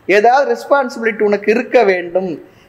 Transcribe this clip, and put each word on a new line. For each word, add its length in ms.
ஏதாவது 400
responsibility 760
உனக்கு 260
இருக்க 340
வேண்டும், 460